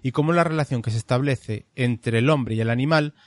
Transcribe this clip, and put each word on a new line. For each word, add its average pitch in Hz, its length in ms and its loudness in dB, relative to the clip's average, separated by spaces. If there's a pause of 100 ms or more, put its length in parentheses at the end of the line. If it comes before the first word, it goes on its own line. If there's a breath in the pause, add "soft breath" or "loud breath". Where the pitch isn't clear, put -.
y 131 120 -4
cómo 156 200 2
la 170 120 4
relación 151 380 -2
que 113 80 -4
se 113 80 -2
establece 123 760 -2
entre 120 440 0
el 123 120 4
hombre 123 240 0
y 110 60 -2
el 113 100 0
animal 147 440 0 (120)